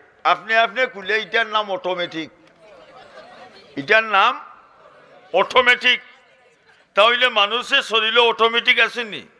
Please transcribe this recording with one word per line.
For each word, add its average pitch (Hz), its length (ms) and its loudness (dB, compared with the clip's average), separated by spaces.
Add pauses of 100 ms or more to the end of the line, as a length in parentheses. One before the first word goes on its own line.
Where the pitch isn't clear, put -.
(240)
আপনি 175 320 0
আপনি 226 300 0
খুলে, 196 300 -6
এটার 220 300 -4
নাম 214 260 -4
automatic, 175 580 -6 (1500)
এটার 214 280 2
নাম 220 400 0 (880)
automatic। 240 680 2 (920)
তাহলে 240 340 4
মানুষের 233 540 0
শরীরে 226 380 0
automatic 226 600 2
আসেনি? 208 460 -4 (140)